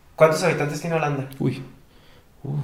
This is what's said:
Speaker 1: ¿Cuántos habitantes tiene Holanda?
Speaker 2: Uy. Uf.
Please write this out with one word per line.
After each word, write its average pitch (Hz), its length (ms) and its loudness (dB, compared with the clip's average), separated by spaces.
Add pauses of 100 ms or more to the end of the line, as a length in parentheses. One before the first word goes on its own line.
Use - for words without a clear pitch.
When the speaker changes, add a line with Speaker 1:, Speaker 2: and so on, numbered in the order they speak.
(140)
Speaker 1:
¿Cuántos 160 300 4
habitantes 147 360 0
tiene 165 140 -2
Holanda? 143 340 0 (120)
Speaker 2:
Uy. 135 200 -2 (840)
Uf. 139 200 -6